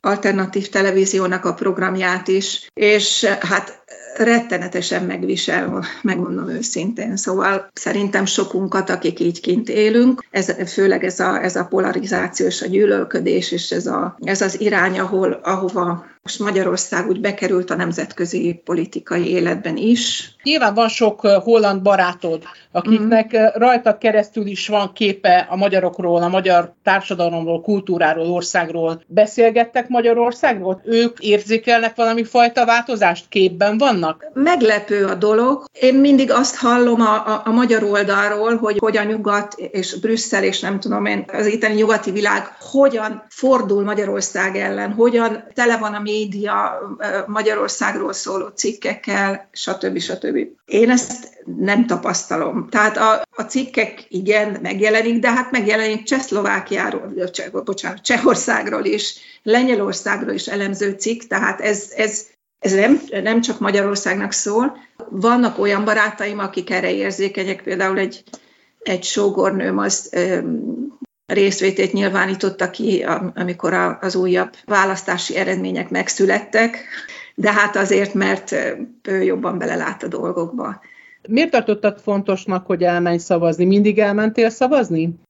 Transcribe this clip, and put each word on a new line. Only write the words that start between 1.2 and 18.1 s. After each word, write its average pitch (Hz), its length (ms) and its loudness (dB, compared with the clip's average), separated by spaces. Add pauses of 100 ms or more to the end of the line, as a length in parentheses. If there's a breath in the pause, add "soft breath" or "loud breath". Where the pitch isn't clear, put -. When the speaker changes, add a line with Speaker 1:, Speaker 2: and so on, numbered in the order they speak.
Speaker 1:
a 175 100 0
programját 185 720 -2
is, 190 460 -2
és 208 500 2
hát 196 600 -2 (320)
rettenetesen 180 880 0
megvisel, 180 800 -2 (180 loud breath)
megmondom 180 460 -2
őszintén. 214 680 -6
Szóval 196 560 -2
szerintem 202 520 -2
sokunkat, 190 680 -2
akik 180 300 -4
így 170 200 -2
kint 185 280 -2
élünk, 240 640 2
ez, 185 420 -4
főleg 190 320 2
ez 185 160 -4
a, 185 220 0
ez 180 140 -2
a 180 80 -2
polarizáció 185 840 -2
és 180 160 -2
a - 40 -6
gyűlölködés, 185 840 0
és 175 180 -4
ez 180 160 -4
a, 180 340 -4
ez 190 200 -2
az 190 200 -2
irány, 190 380 0
ahol, 185 340 0 (100)
ahova 180 640 -2 (200)
most - 140 -10
Magyarország 185 680 -2
úgy 185 120 0
bekerült 196 500 -2
a 170 60 -2
nemzetközi 170 880 -4